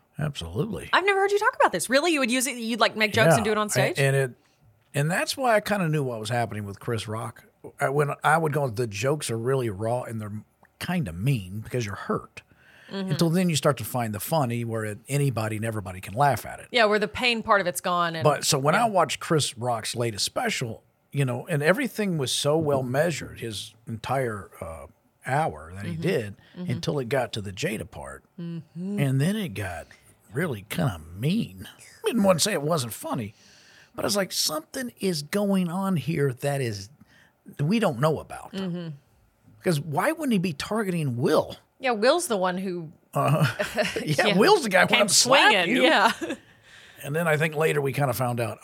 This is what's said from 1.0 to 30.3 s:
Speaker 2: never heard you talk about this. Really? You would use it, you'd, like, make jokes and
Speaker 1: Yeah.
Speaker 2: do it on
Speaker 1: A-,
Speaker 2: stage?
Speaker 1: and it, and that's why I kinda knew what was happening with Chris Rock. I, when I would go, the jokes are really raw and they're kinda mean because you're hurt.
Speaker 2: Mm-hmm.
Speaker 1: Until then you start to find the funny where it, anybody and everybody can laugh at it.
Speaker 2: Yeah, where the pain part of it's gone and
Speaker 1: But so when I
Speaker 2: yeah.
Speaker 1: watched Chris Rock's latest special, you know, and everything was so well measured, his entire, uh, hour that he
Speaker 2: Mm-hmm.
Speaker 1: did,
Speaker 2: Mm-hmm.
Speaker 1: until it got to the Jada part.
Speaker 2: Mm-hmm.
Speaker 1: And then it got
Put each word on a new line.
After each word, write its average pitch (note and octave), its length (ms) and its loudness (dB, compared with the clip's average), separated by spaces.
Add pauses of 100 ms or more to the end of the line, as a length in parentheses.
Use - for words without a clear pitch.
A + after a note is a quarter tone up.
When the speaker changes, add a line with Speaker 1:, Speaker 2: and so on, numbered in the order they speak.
Speaker 2:
never G4 160 2
heard G4+ 100 2
you G4+ 80 2
talk A4 200 0
about - 140 4
this. - 180 -4
Really? D4 220 4
You D4 80 2
would B3+ 100 2
use B3+ 160 0
it, B3+ 100 -4
you'd, A3+ 240 -2
like, G#3+ 160 4
make G#3+ 160 2
jokes G#3+ 240 6
and - 80 4
Speaker 1:
Yeah. - 0 -
Speaker 2:
do A2 80 2
it G#3+ 60 2
on G#3+ 100 0
Speaker 1:
A-, - 20 -6
Speaker 2:
stage? - 280 2
Speaker 1:
and C#3 180 4
it, C3+ 140 2 (640)
and D3 160 2
that's C4+ 260 -2
why B3 200 4
I G#3 40 4
kinda G3+ 280 0
knew D3+ 140 2
what B2 180 -2
was G#2+ 100 -6
happening A2 340 -2
with G2+ 160 -10
Chris A2 280 -4
Rock. A2+ 360 -8 (360)
I, C#3 80 2
when C#3+ 240 0 (120)
I D3+ 140 6
would D#3 140 0
go, C#3 160 0
the A#2 180 -2
jokes A#2+ 440 -2
are A2+ 80 -2
really B2 320 0
raw A2 320 -2
and A2+ 180 -8
they're G#2+ 220 -8 (380)
kinda E3 320 -2
mean G2+ 480 -2
because A#2+ 240 -4
you're G2+ 100 -6
hurt. - 480 -6 (480)
Speaker 2:
Mm-hmm. G3 200 -6
Speaker 1:
Until E3 180 2
then F3 220 2
you D3+ 60 0
start C#3+ 220 2
to A2 60 -6
find A2+ 300 -2
the - 60 -6
funny A#2+ 440 0
where A2+ 200 -4
it, G#2 140 -6 (120)
anybody A2+ 460 0
and G#2+ 80 -6
everybody G2 360 -6
can F#2+ 140 -12
laugh C3 320 2
at - 120 -12
it. - 140 -20
Speaker 2:
Yeah, A#3 140 4
where G#3 120 2
the G3+ 80 0
pain A#3 360 -2
part G#3 180 4
of F3 60 -4
it's F3+ 160 -4
gone F3 340 0
and D#3+ 80 0
Speaker 1:
But D3 220 4
so D3+ 120 2
when D3 160 2
I G3+ 40 4
Speaker 2:
yeah. A#3 100 2
Speaker 1:
watched F3 320 0
Chris - 380 0
Rock's A2+ 360 -4
latest A2+ 300 -2
special, E3 580 -4 (300)
you C#3 140 0
know, B2 220 -4
and D3 140 0
everything G3+ 540 0
was C3 160 -2
so D3 240 2
well C#3+ 260 0
measured, C#3+ 580 -2
his A2+ 340 -10 (120)
entire, A2+ 640 -4 (100)
uh, D#2+ 260 -12 (400)
hour B2 480 -2
that G2 100 -10
he E3+ 80 -6
Speaker 2:
Mm-hmm. D#3+ 80 -6
Speaker 1:
did, D3+ 360 -2 (220)
Speaker 2:
Mm-hmm. F3+ 140 -6
Speaker 1:
until D#3 260 -4
it A#2+ 120 -4
got B2 240 -2
to G#2+ 80 -6
the G2 100 -10
Jada F#2+ 380 -6
part. C#2 340 -14 (160)
Speaker 2:
Mm-hmm. E3+ 580 -8
Speaker 1:
And C3+ 220 2
then F#3 160 0
it G3 140 -6
got F2+ 360 -8 (460)